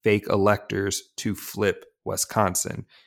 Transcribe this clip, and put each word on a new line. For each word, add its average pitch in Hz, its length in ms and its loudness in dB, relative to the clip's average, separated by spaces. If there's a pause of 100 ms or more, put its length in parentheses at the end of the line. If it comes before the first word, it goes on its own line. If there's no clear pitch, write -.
fake 104 260 2
electors 98 720 0 (160)
to 107 160 -4
flip - 500 -2 (200)
Wisconsin. - 840 -2 (200)